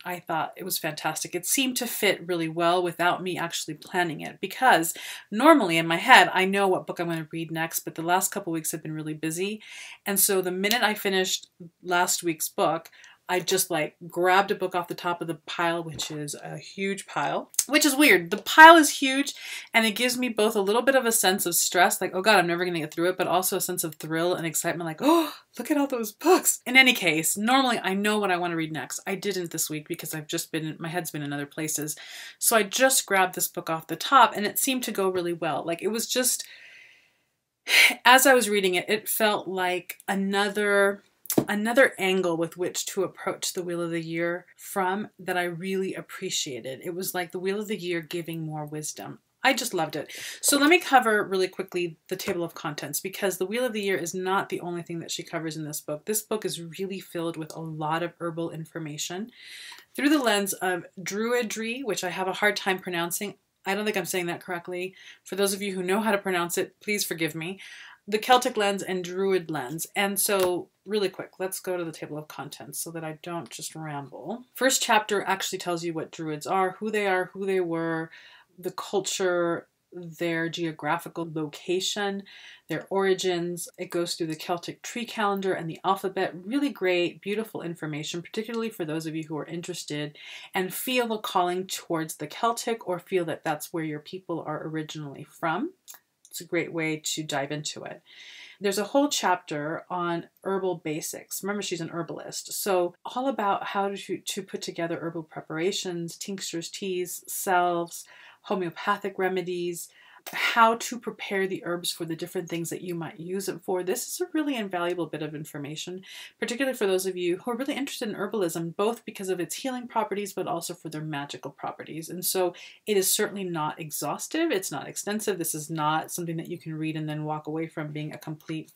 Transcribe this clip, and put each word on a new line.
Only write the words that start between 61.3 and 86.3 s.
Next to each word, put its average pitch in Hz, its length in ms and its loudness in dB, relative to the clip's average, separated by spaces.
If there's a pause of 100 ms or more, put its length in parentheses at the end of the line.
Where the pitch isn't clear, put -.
which 196 200 -2
I 180 60 -2
have 185 180 -4
a 185 60 0
hard 208 240 2
time 185 220 -2
pronouncing. 180 560 -4 (300)
I 196 100 -2
don't 208 100 -2
think 202 120 0
I'm 180 80 -2
saying 175 200 -2
that 170 160 -6
correctly. 180 540 -8 (280)
For - 120 -12
those 196 180 2
of 196 80 -4
you 196 140 -2
who 185 80 -2
know 190 180 2
how 214 100 2
to 202 60 4
pronounce 180 400 0
it, - 220 -2
please 208 260 -2
forgive 160 300 -2
me. 175 240 -8 (480)
The 208 100 0
Celtic 247 400 4
lens 202 240 2
and 185 220 -2
Druid 180 480 0
lens. 147 340 -6 (100)
And 202 240 0
so 185 500 2 (140)
really 196 260 0
quick, - 280 -12
let's 185 220 -6
go 185 180 -4
to 170 80 -4
the 160 60 -8
table 147 260 -10
of 151 100 -12
contents - 520 -12
so - 100 -8
that 165 140 -8
I 160 180 -8
don't 170 300 -8
just - 240 -12
ramble. 156 720 -10 (100)
First 262 260 2
chapter 214 400 2
actually 190 380 -2
tells 170 240 -2
you 170 100 -2
what 160 160 -6
Druids 156 380 -8
are, 185 320 2
who 214 100 -4
they 208 160 0
are, 185 280 2
who 190 120 -8
they 190 140 2
were, 165 500 -2 (480)
the 180 140 -8
culture, 175 960 0 (260)
their 170 560 -2
geographical 165 800 -4
location, 190 920 -2 (440)
their 156 220 -4
origins. 185 880 0
It 180 140 -8
goes 170 240 -2
through 165 120 -4
the 156 80 -4
Celtic 170 460 -6
tree 233 240 -8
calendar 202 480 0
and 165 160 -4
the 156 140 -8
alphabet. 190 500 0